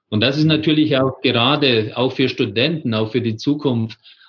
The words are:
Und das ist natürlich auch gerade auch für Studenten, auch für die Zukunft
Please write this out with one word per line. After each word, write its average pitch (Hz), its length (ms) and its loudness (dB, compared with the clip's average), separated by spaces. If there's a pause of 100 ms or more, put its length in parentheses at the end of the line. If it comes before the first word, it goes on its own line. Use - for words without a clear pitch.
Und 107 120 0
das 131 160 0
ist 156 80 4
natürlich 151 520 2
auch 131 240 -2
gerade 123 720 2
auch 127 180 0
für 131 160 0
Studenten, 123 640 -2
auch 110 180 -2
für 123 100 0
die 113 140 -2
Zukunft 123 640 -2 (300)